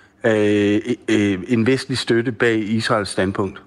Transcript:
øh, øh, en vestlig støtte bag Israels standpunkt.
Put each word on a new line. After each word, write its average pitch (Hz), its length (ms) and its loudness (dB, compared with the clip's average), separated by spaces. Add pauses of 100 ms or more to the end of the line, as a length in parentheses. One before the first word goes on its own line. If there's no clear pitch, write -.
(260)
øh, 104 540 2 (280)
øh, 104 300 2 (100)
en 113 180 2
vestlig 127 320 0
støtte 117 340 0
bag 113 260 0
Israels 107 500 -2
standpunkt. 95 580 -4